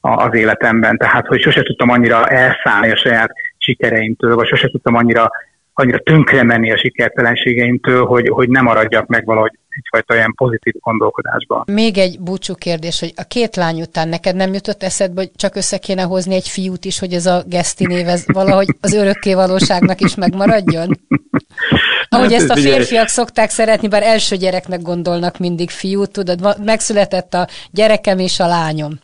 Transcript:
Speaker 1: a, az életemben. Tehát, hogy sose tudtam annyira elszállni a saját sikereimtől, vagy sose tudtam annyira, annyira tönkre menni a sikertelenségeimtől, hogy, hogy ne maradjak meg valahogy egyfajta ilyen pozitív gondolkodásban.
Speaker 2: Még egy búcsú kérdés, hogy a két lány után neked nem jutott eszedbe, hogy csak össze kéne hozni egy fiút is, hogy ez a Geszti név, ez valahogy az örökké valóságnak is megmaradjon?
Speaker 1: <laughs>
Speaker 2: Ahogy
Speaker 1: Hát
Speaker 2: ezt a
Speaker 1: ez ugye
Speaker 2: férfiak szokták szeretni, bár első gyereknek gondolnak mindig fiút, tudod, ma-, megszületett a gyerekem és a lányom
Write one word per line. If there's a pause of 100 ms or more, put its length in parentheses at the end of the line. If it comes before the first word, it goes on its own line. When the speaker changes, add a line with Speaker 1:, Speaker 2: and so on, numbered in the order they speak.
Speaker 1:
a,
az
életemben.
Tehát,
hogy
sose
tudtam
annyira
elszállni
a
saját (260)
sikereimtől,
vagy
sose
tudtam
annyira, (440)
annyira
tönkre
menni
a
sikertelenségeimtől,
hogy,
hogy
ne
maradjak
meg
valahogy (100)
egyfajta
ilyen
pozitív
gondolkodásban. (100)
Speaker 2:
Még
egy
búcsú
kérdés,
hogy
a
két
lány
után
neked
nem
jutott
eszedbe,
hogy
csak
össze
kéne
hozni
egy
fiút
is,
hogy
ez
a
Geszti
név,
ez
valahogy (140)
az
örökké
valóságnak
is
megmaradjon?
Speaker 1:
<laughs>
Speaker 2:
Ahogy
Speaker 1:
Hát
Speaker 2:
ezt
a
Speaker 1:
ez
ugye
Speaker 2:
férfiak
szokták
szeretni,
bár
első
gyereknek
gondolnak
mindig
fiút,
tudod,
ma-, (100)
megszületett
a (220)
gyerekem
és
a
lányom (120)